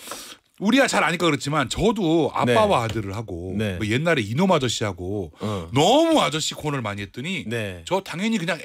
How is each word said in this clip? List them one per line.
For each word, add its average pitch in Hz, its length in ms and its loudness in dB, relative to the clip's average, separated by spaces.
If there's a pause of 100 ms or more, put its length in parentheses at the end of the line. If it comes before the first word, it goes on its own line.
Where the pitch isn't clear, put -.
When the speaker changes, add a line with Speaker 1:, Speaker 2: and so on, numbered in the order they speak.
(580)
Speaker 1:
우리야 240 280 4
잘 196 180 2
아니까 170 220 0
그렇지만 143 420 0
저도 170 680 2
아빠와 185 440 4
Speaker 2:
네. 117 60 0
Speaker 1:
아들을 107 300 -4
하고 92 440 -8
Speaker 2:
네. 104 180 0
Speaker 1:
뭐 110 100 -2
옛날에 139 360 2
이놈 139 280 2
아저씨하고 101 880 -2
Speaker 2:
어. 95 340 -4
Speaker 1:
너무 262 480 6
아저씨 151 320 -2
코너를 143 260 -4
많이 101 220 -6
했더니 156 440 -8
Speaker 2:
네. 104 380 -6
Speaker 1:
저 180 160 0
당연히 208 380 -2
그냥 165 260 -2